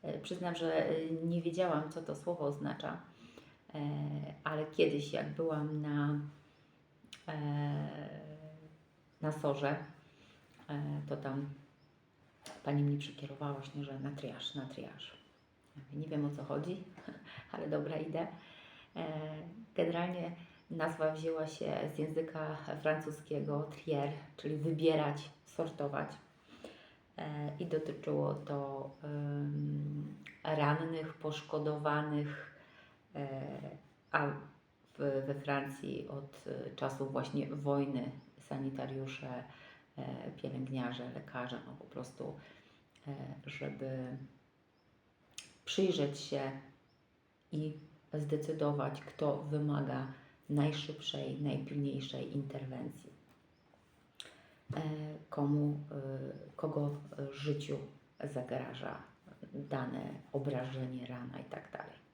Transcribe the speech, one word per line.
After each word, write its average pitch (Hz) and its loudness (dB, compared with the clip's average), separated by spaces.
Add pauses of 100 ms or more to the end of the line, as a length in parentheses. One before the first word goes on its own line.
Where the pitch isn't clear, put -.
E, 156 -2
przyznam, 175 -2
że, 160 4
e, 160 2
nie 165 2
wiedziałam, 165 4
co 165 -4
to 151 -2
słowo 170 0
oznacza, 143 0 (720)
e, 151 -4 (640)
ale 156 2
kiedyś, 147 4
jak 151 0
byłam 151 2
na, 147 4 (1080)
e, 147 2 (1300)
na 151 4
sorze, 147 4 (960)
e, 147 0
to 143 0
tam 139 -2 (1120)
pani 143 6
mnie 143 6
przekierowała 143 -4
właśnie, 139 -6
że 135 -6
na 135 -4
triaż, 123 -6
na 135 -4
triaż. - -10 (580)
Ja 139 -12
mówię: 143 -8
„Nie 156 -4
wiem, 147 2
o 143 0
co 131 -6
chodzi, 151 -2 (320)
<laughs> - -14
ale 156 -2
dobra, 147 2
idę”. 160 0 (680)
E, 165 -2 (680)
generalnie 170 2 (400)
nazwa 160 4
wzięła 156 2
się - 0
z - -4
języka 156 0 (240)
francuskiego 151 2
trier, 143 2 (280)
czyli 151 -2
wybierać, 151 6 (160)
sortować. 143 0 (1080)
E, 147 -2
i 175 0
dotyczyło 147 2
to, 139 -2 (120)
em, 147 0 (280)
rannych, 160 4
poszkodowanych, 151 0 (600)
e, 139 -2 (840)
a 147 6 (720)
w-, 135 4
we 139 2
Francji 139 0
od, - -8
e, 120 -4
czasów 135 0
właśnie 135 2
wojny 139 2 (300)
sanitariusze, 135 -4 (540)
e, 131 -4
pielęgniarze, 131 -2
lekarze, 123 -4
no 127 -10
po - -12
prostu, - -6 (720)
e, 143 -4 (320)
żeby 135 -4 (1500)
przyjrzeć 156 4
się 135 0 (1000)
i 151 -2 (360)
zdecydować, 147 2
kto 143 2
wymaga 143 2 (420)
najszybszej, 147 2
najpilniejszej 135 0
interwencji. 135 -4 (1700)
E, 156 0 (480)
komu, 147 6 (120)
e, 135 -4
kogo, 147 2 (240)
e, 139 -2
życiu 143 0 (560)
zagraża 127 -2 (560)
dane 143 -2 (300)
obrażenie, 131 -2
rana 127 -6
i - -8
tak - -10
dalej. - -8 (160)